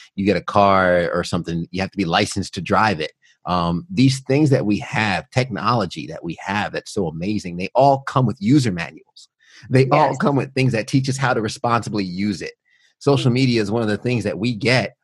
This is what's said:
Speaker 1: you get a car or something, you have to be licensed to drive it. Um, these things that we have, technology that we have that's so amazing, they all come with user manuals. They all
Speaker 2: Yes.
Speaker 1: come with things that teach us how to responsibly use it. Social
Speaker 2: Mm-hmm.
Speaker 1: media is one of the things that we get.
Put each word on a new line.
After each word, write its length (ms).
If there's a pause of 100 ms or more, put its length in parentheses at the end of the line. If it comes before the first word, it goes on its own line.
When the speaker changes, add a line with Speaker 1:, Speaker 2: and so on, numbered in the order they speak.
(140)
Speaker 1:
you 100
get 120
a 40
car 720
or 120
something, 480
you 80
have 100
to 60
be 80
licensed 500
to 60
drive 400
it. 120 (340)
Um, 440
these 380
things 220
that 160
we 120
have, 520
technology 760
that 160
we 180
have 320
that's 200
so 160
amazing, 480
they 180
all 280
come 240
with 140
user 300
manuals. 580 (420)
They 180
all 220
Speaker 2:
Yes. 100
Speaker 1:
come 160
with 180
things 180
that 140
teach 220
us 80
how 180
to 60
responsibly 640
use 380
it. 100 (480)
Social 300
Speaker 2:
Mm-hmm. 40
Speaker 1:
media 280
is 100
one 100
of 60
the 100
things 260
that 140
we 160
get. 500